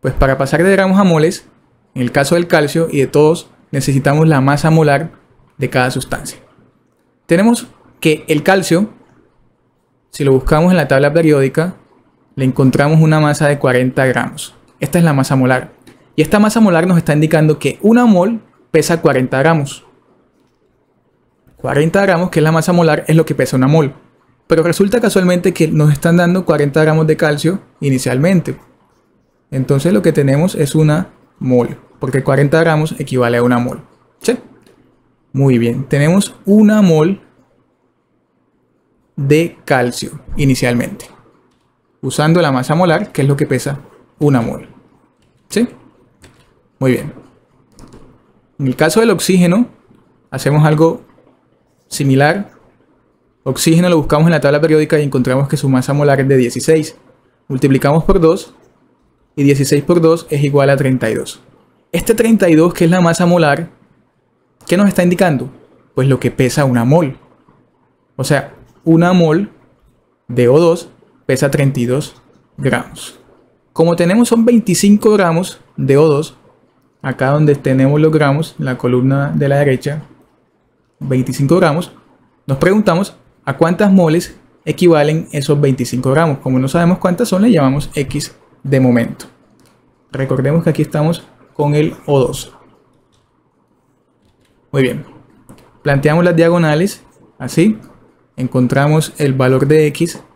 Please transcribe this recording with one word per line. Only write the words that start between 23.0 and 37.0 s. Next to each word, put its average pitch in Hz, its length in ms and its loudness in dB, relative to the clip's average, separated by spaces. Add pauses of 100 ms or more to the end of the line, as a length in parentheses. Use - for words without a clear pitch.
es 156 80 2
lo 160 100 4
que 147 120 -4
pesa 135 200 -2
una 131 120 2
mol. 147 260 0 (540)
Pero 160 160 2
resulta 196 360 0
casualmente 180 540 0
que 160 140 0
nos 151 240 2
están 170 240 2
dando 175 280 0
cuarenta 147 380 0
gramos 156 240 2
de 156 100 2
calcio 156 440 -2 (200)
inicialmente. 143 800 -2 (920)
Entonces 139 420 -2
lo 208 100 0
que 175 100 2
tenemos 143 420 0
es 147 200 -4
una 156 360 0 (280)
mol, 123 400 0 (220)
porque 135 240 -2
cuarenta 143 360 2
gramos 156 380 -2
equivale 123 380 -2
a 120 60 0
una 123 160 0
mol. 123 240 -6 (380)
¿Sí? 240 160 -2 (960)
Muy 135 260 2
bien, 120 260 -2
tenemos 160 500 0 (100)
una 208 380 4
mol 170 380 2 (1900)